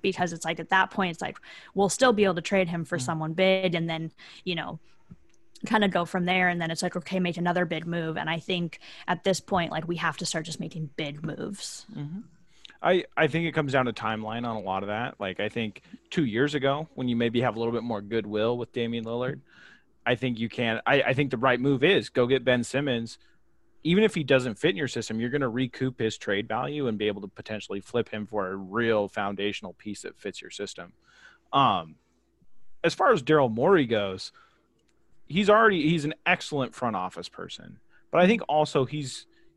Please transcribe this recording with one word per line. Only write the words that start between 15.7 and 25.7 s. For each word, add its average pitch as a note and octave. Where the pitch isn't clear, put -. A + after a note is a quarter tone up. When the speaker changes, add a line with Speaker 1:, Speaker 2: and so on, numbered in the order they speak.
Speaker 2:
two D#3+
years B2+
ago, C#3
when B2+
you A#2+
maybe A#2
have A#2+
a A2+
little A#2
bit A#2
more A2+
goodwill G#2+
with A#2
Damian A#2
Lillard, B2+
I A#2+
think B2
you A2+
can, A2+
I, C#3
I C3
think C#3
the B2
right B2
move C3+
is D#3+
go B2
get B2+
Ben B2
Simmons. B2
Even F3+
if G#3
he E3
doesn't B2+
fit F3
in G3
your D3+
system, A2+
you're A#2+
gonna C#3
recoup C3